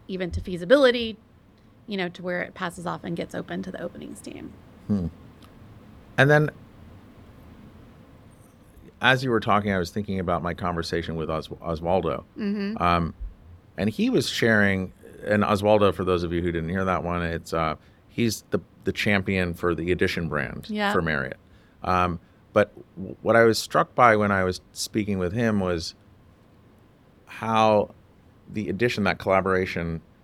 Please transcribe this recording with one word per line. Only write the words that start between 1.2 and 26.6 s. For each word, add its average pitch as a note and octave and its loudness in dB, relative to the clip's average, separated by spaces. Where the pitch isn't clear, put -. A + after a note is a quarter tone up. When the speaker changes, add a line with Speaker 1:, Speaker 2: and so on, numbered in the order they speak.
Speaker 1:
you G3+ -6
know, F3+ -2
to F3 -16
where F3+ -4
it - -8
passes E3+ -8
off E3 -6
and E3+ -4
gets F3 -8
open F3 -8
to F#3 -10
the F#3 -10
openings - -12
team. - -16
Speaker 2:
Hmm. F#2+ -2
And C#3 4
then D3+ 4
as B2+ 4
you C3 -4
were A2+ 2
talking, G#2 2
I F#2+ 0
was E2+ -4
thinking G2+ -6
about F2 -2
my F2 -4
conversation E2+ -4
with D#2+ -4
Os-, D#2+ -6
Oswaldo. E2 -2
Speaker 1:
Mm-hmm. G#2+ -4
Speaker 2:
Um, A#2+ 2
and G#2 0
he A3 -2
was G3+ 0
sharing, G2+ 2
and G#2 2
Oswaldo, G#2 4
for F#2+ -4
those F2+ 2
of E2+ -4
you E2+ 0
who F2 -2
didn't E2 -4
hear F#2+ -2
that F2+ 0
one, F2 -2
it's, E2 -6
uh, D#2+ -2
he's A#2 -2
the, F#2+ 0
the G2 -2
champion F#2+ 0
for F2 -2
the E2+ -2
Edition F2 -2
brand C#2+ -6
Speaker 1:
Yeah. G#3 -2
Speaker 2:
for F#2 0
Marriott. D2 -2
Um, F2+ 0
but G#2 2
w-, F#2+ -12
what A2 2
I A#2 8
was A2+ 4
struck - 0
by A#2 6
when G#2 2
I F#2+ 2
was F#2 -2
speaking G#2 -4
with F2+ -2
him A2 0
was F2 -2